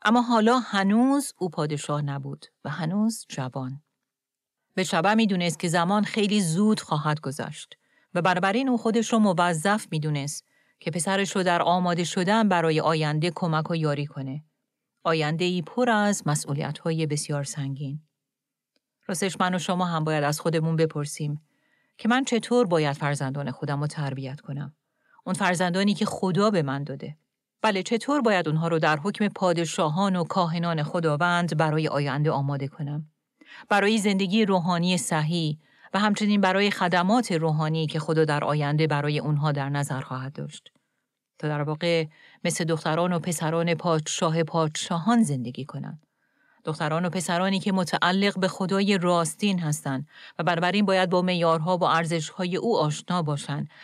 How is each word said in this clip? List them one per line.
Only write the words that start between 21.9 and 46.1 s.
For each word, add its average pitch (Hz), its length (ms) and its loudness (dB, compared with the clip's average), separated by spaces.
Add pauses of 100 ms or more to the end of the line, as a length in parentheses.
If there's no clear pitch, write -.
که - 120 -2
من 254 140 2
چطور 240 440 2
باید 156 300 2
فرزندان 143 540 -4
خودم 147 300 -4
رو 151 60 -2
تربیت 135 540 -6
کنم؟ 143 340 -10 (500)
اون 185 100 -2
فرزندانی 185 580 2
که 208 120 0
خدا 196 460 2
به 185 100 2
من 139 220 -2
داده. 147 340 -10 (440)
بله، 196 220 0
چطور 269 380 0
باید 202 260 2
اونها 156 200 0
رو 165 120 2
در 156 180 4
حکم 202 300 -2
پادشاهان 175 880 0
و 180 80 0
کاهنان 170 600 0
خداوند 170 720 0
برای 156 300 2
آینده 143 440 0
آماده 139 360 -2
کنم؟ 147 420 -8 (600)
برای 202 280 4
زندگی 196 480 2
روحانی 180 520 2
صحیح 156 640 -2 (340)
و 190 60 0
همچنین 208 420 2
برای 196 300 4
خدمات 185 600 2
روحانی 160 560 0
که 156 120 -4
خدا 160 260 2
در 147 180 0
آینده 151 440 2
برای 147 320 0
اونها 151 320 0
در 143 180 -2
نظر 143 320 -4
خواهد 131 320 -10
داشت. - 380 -14 (680)
تا 151 80 -6
در 147 140 -2
واقع 160 460 0 (360)
مثل 175 200 -2
دختران 165 500 0
و 170 60 0
پسران 165 560 0
پادشاه 160 680 0
پادشاهان 165 800 0
زندگی 131 420 -4
کنند. - 420 -12 (580)